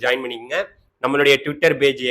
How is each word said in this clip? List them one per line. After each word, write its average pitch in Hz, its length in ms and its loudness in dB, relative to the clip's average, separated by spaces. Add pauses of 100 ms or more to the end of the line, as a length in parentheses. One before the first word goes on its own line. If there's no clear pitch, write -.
ஜாயின் 127 200 0
பண்ணிக்கங்க. 123 360 -8 (440)
நம்மளுடைய 143 320 4 (100)
Twitter 147 260 0 (100)
பேஜ், 135 300 0